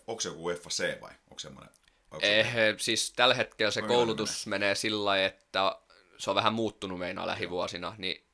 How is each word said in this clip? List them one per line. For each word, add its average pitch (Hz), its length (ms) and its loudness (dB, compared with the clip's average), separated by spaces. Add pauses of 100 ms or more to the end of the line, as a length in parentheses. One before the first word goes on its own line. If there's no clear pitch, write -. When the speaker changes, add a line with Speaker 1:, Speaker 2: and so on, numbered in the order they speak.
Speaker 1:
onko 117 140 -6
se 92 80 -4
joku 80 160 -10
uefa 87 240 -4
C 82 320 -4
vai - 100 -16 (180)
onko - 100 -18
semmoinen, 67 360 -16
vai - 120 -20 (240)
onko 78 140 -2
se 104 140 6
Speaker 2:
Eh, 110 380 4
siis - 380 -2
tällä 123 200 6
hetkellä 110 360 -2
se 113 80 -2
Speaker 1:
Onko 107 140 2
jotain 120 140 6
Speaker 2:
koulutus 107 400 -4
Speaker 1:
menee? 101 120 -2
Speaker 2:
menee 101 160 2
sillä 107 300 -2
lailla, 98 220 4
että - 480 -2 (420)
se - 120 -6
on 98 60 2
vähän 107 180 4
muuttunut 101 460 -4
meinaa 90 240 -4
Speaker 1:
Joo. 87 80 -2
Speaker 2:
lähivuosina, 87 680 -4
niin 92 360 -8